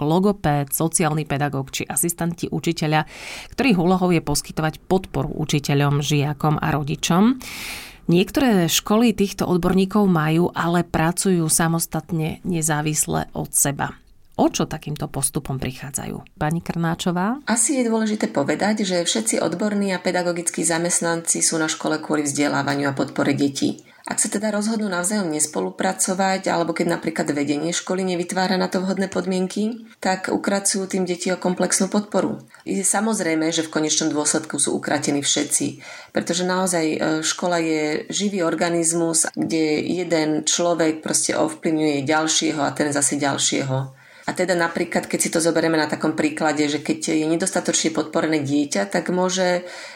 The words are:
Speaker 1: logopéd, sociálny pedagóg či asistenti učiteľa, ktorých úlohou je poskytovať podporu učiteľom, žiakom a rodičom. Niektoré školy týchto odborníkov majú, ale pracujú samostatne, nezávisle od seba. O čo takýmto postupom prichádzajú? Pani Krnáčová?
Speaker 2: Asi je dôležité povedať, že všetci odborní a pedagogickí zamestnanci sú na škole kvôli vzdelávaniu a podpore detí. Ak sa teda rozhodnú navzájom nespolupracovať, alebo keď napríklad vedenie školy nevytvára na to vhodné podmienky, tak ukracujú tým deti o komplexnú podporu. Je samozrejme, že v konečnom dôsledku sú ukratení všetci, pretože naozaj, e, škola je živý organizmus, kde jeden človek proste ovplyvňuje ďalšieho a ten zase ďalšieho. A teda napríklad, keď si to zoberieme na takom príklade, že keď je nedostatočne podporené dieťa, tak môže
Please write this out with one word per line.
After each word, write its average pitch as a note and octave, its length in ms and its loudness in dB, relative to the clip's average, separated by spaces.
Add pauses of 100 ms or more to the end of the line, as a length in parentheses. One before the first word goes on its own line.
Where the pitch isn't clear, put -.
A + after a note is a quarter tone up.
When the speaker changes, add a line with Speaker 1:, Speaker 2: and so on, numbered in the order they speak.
Speaker 1:
logopéd, D#3 720 2
sociálny D#3 480 0
pedagóg C#3 480 -2
či - 160 -6
asistenti - 640 -4
učiteľa, D#3 560 0 (480)
ktorých A#3+ 240 4
úlohou F3+ 320 4
je E3 80 6
poskytovať D#3 640 -2
podporu E3 480 0
učiteľom, C#3+ 720 2
žiakom D3+ 560 2
a D#3 160 0
rodičom. E3+ 640 2 (720)
Niektoré G3 560 4
školy A3 480 4
týchto - 320 0
odborníkov F3+ 560 4
majú, E3 480 4
ale E3+ 320 0
pracujú E3+ 640 2
samostatne, E3 960 -2
nezávisle D#3 880 -2
od D#3 240 -6
seba. C#3 400 0 (400)
O D#4+ 160 4
čo F3+ 160 0
takýmto D3 400 -6
postupom C#3 480 -4
prichádzajú? - 800 -8
Pani D#3+ 240 0
Krnáčová? F3 880 -2
Speaker 2:
Asi B3+ 320 2
je A#3+ 80 2
dôležité A3 400 0
povedať, F#3+ 560 0
že F3+ 240 0
všetci - 320 0
odborní G3+ 560 0
a F3 80 -6
pedagogickí F3 560 -2
zamestnanci E3+ 800 0
sú E3+ 160 2
na D#3 160 0
škole D#3 320 -2
kvôli D3+ 240 0
vzdelávaniu C#3+ 640 0
a C3+ 60 -4
podpore C#3+ 340 0
detí. - 560 0 (160)
Ak - 160 -6
sa - 80 2
teda G#3 240 -2
rozhodnú G#3+ 400 -2
navzájom F3+ 400 0
nespolupracovať, F#3 1200 0
alebo E3+ 240 0
keď E3+ 240 0
napríklad D#3+ 320 -2
vedenie D3 400 0
školy F#3+ 320 -2
nevytvára F#3 560 0
na F#3 80 0
to F#3 160 -2
vhodné F#3+ 240 0
podmienky, F#3 800 -2 (160)
tak F#3+ 240 -2
ukracujú G3+ 560 0
tým F#3 240 -2
deti F3 240 -2
o F3+ 80 -2
komplexnú F#3 480 0
podporu. - 560 -2 (240)
Je G3 160 -2
samozrejme, F3 720 0
že E3 80 0
v - 80 -6
konečnom D#3 400 0
dôsledku D3 480 0
sú - 160 0
ukratení C#3+ 480 0
všetci, C#3+ 560 0 (320)
pretože F3+ 320 -2
naozaj, F3+ 420 0
e, D#3 120 0 (260)
škola F3 400 0
je D#3 200 0 (280)
živý G3 320 -2
organizmus, E3 880 0
kde D#3 480 0
jeden E3 640 0
človek E3 560 0
proste - 400 -2
ovplyvňuje D#3 640 0
ďalšieho D#3 560 0
a C#3 160 0
ten D3 160 0
zase C#3+ 240 0
ďalšieho. C#3 880 -2 (220)
A D#3+ 80 -4
teda F3+ 240 0
napríklad, E3+ 480 0
keď E3+ 160 -2
si - 80 -2
to - 80 0
zoberieme E3 400 4
na D3+ 80 2
takom D#3 320 -2
príklade, D3+ 480 2
že D3 160 -2
keď D#3 320 -2
je D#3 160 2
nedostatočne E3+ 640 0
podporené D#3 480 0
dieťa, C#3+ 480 0
tak F3+ 240 -2
môže F3+ 480 2 (340)